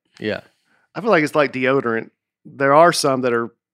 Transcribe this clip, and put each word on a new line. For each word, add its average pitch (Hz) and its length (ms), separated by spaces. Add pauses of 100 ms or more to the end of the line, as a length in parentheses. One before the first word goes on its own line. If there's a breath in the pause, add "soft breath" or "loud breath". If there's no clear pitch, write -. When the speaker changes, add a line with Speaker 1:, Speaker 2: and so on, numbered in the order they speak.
(180)
Speaker 1:
Yeah. 104 220 (540)
Speaker 2:
I 160 60
feel 220 100
like 165 140
it's 139 100
like 147 180
deodorant. 127 580 (340)
There 139 300
are 165 180
some 135 300
that 123 100
are 117 220 (200)